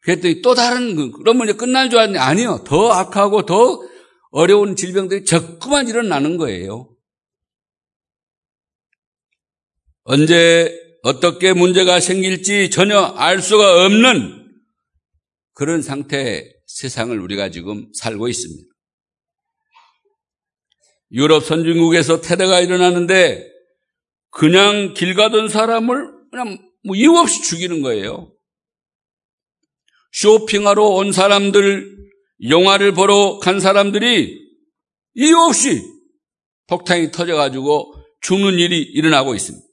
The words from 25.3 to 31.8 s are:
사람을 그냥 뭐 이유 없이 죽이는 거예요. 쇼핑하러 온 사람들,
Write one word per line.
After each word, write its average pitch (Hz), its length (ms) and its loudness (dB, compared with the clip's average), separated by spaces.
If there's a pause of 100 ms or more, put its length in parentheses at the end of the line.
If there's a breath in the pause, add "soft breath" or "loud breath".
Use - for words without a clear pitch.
사람을 233 840 -4
그냥 240 280 -12 (260)
뭐 190 120 -6
이유 277 160 4
없이 339 300 2
죽이는 170 400 -6
거예요. 117 500 -8 (1800)
쇼핑하러 208 720 2
온 196 280 0
사람들, 196 840 0 (520)